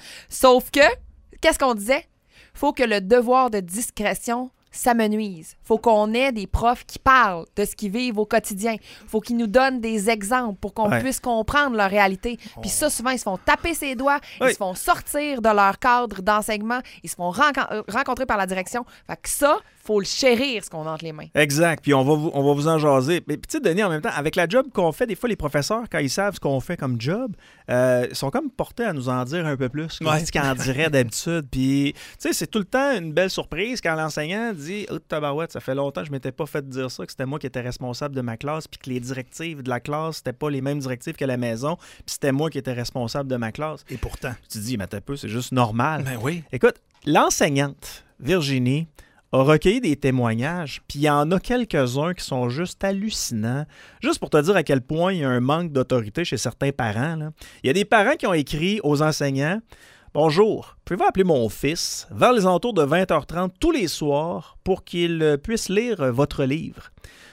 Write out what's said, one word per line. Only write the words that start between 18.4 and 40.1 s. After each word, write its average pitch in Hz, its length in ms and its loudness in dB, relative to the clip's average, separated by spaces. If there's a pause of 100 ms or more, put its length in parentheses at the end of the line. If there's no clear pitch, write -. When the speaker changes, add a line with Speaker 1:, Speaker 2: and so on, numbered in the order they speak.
Speaker 1:
direction. 185 400 -4 (220)
Fait - 120 -10
que - 100 -8
ça, 294 280 4 (260)
faut 214 160 0
le 196 60 0
chérir, 247 600 2
ce - 40 -16
qu'on 156 160 -10
a 160 60 -6
entre 156 140 -10
les 156 80 -10
mains. 156 200 -16
Speaker 2:
Exact. 151 480 2
Puis 143 120 4
on 135 100 6
va 143 100 4
vous, 151 200 2
on 139 120 0
va 143 80 6
vous 143 140 0
en 160 100 4
jaser. 147 480 4
Mais 147 120 -4
puis - 120 -16
tu 311 80 -4
sais, 302 60 -2
Denis, 190 200 2
en 190 60 2
même 156 120 -2
temps, 226 120 -4
avec 147 220 -4
la 175 120 4
job 254 260 2
qu'on 170 180 2
fait, 254 160 -2
des 196 80 -4
fois, 247 140 -4
les 196 80 -2
professeurs, 151 520 -2
quand 165 100 -2
ils 139 100 0
savent 196 260 -2
ce - 60 -14
qu'on 139 180 0
fait 175 160 -6
comme 127 240 -4
job, 196 360 -4 (360)
euh, 123 380 4
ils 123 60 -12
sont 139 140 -4
comme 277 220 -4
portés - 320 -6
à 214 100 -2
nous 127 140 -6
en 127 160 0
dire 156 240 -4
un 143 80 -2
peu 127 140 -2
plus 151 300 -8
que 165 60 -8
Speaker 3:
Ouais. 156 200 2
Speaker 2:
ce - 60 -6
qu'ils 156 100 0
en 139 140 2
diraient 131 340 0
Speaker 3:
<laughs> - 20 0
Speaker 2:
d'habitude. 143 580 0
Puis, 139 460 0
tu - 60 -20 (180)
sais, 330 140 -2
c'est - 140 -4
tout 220 120 -2
le 190 60 -2
temps 277 320 0
une 160 160 -6
belle 180 160 2
surprise 196 500 -4
quand 165 160 -2
l'enseignant 160 580 -4
dit : « 180 380 -8
Oh, 165 80 -6
tabarouette, 151 540 -4
ça 120 80 -8
fait 131 140 -4
longtemps 143 260 -4
que 165 60 -10
je 143 40 -12
m'étais 135 220 -6
pas 160 120 -6
fait 143 220 -6
dire 131 240 -6
ça, 180 140 -12
que - 60 -16
c'était 131 140 -8
moi 143 140 -6
qui 139 80 -8
étais 123 140 -6
responsable 123 520 -8
de 131 80 -4
ma 117 140 -4
classe, 151 320 -8
puis - 160 -20
que 135 60 -10
les 127 100 -4
directives 131 640 -10
de 127 60 -6
la 120 100 -2
classe, 151 380 -6